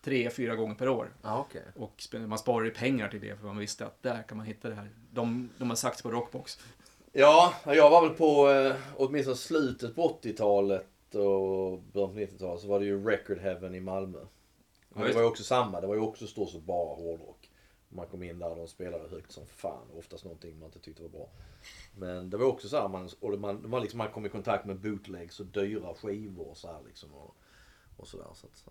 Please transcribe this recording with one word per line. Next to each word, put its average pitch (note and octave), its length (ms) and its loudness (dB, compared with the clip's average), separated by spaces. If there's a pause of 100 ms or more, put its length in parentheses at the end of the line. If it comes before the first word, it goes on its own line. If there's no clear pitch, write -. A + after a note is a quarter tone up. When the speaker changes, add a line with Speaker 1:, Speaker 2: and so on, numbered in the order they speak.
Speaker 1:
tre, B2 280 0
fyra A#2 260 -4
gånger G#2+ 180 -4
per B2+ 140 -2
år. B2 240 -2 (100)
Speaker 2:
Ja, A2 180 -4
okej. - 220 -12 (140)
Speaker 1:
Och A2 220 -12
sp-, A2+ 280 -10
man G#2+ 120 -4
sparade A2+ 300 0
ju A2 60 -6
pengar A#2+ 340 0
till G#2+ 120 -8
det, G#2 160 -10
för G#2 100 -16
man G2+ 120 -8
visste G#2 280 -8
att - 160 -16
där A#2 200 -4
kan G#2+ 160 -14
man A2 80 -10
hitta A2+ 220 -10
det A2 60 -8
här. G#2 140 -14 (220)
De, A#2+ 480 -4
de B2 100 -4
har A#2 80 -2
sagt - 260 -4
på A#2 80 -6
Rockbox. A#2+ 480 -6 (540)
Speaker 2:
Ja, D#3 420 10 (120)
jag D3 240 10
var E3 160 10
väl - 100 -2
på, C#3+ 340 8
eh, C3+ 240 6 (220)
åtminstone C3+ 400 0
slutet B2+ 600 -2
på E3+ 100 0
åttiotalet G2+ 800 2 (280)
och F#2+ 640 0
början F#2+ 320 -4
på G2+ 60 -12
nittiotalet, F#2 460 -6
så G2+ 60 -10
var G2+ 120 2
det G2+ 60 0
ju G2+ 180 -2
Record G#2 340 -2
Heaven F#2 360 -6
i F#2 60 -10
Malmö. F#2+ 380 -6
Men - 80 -18 (680)
Speaker 1:
Ja, G#2 60 -10
Speaker 2:
det G#2+ 40 -2
Speaker 1:
just B2 100 0
Speaker 2:
var A#2 80 4
ju A#2 40 6
Speaker 1:
det. A#2 40 4
Speaker 2:
också A2 140 -10
samma, G2+ 360 0
det F#2+ 60 -4
var G2+ 80 0
ju A2 60 0
också A2 260 -6
stort G2 240 -6
sett E2 120 -16
bara E2+ 320 -2
hårdrock. E2 560 -12 (380)
Man F2 180 -14
kom F2+ 160 -14
in F2 160 -12
där E2+ 120 -6
och E2 60 -10
de E2+ 120 -12
spelade E2+ 400 -12
högt E2 240 -16
som D2+ 140 -20
fan, C2 400 -12 (120)
oftast E2+ 260 -20
någonting E2 340 -18
man D#2 80 -20
inte E2 120 -20
tyckte D#2+ 240 -20
var E2 60 -16
bra. D#2+ 200 -16 (680)
Men F#2 340 -8
det G2+ 60 -4
var B2 100 2
också B2 220 0
så C#3+ 120 -2
här, G2 80 -2
man, F#2 200 -8 (120)
och G2+ 200 -4
man, G#2 300 -8
man, A#2+ 120 -2
liksom, A#2 160 -8
man A2 140 -6
kom A2 140 -10
i - 20 -6
kontakt G2+ 360 -4
med G2 160 -8
bootlegs F#2+ 600 -10
och F#2+ 60 -12
dyra G2 480 -4
skivor G2+ 560 -10
och D#2+ 60 -20
så F2+ 120 -18
här, D#2 180 -16
liksom, - 280 -20
och, D2 220 -20 (600)
och - 120 -20
sådär. - 260 -18
Så - 120 -20
att, - 240 -20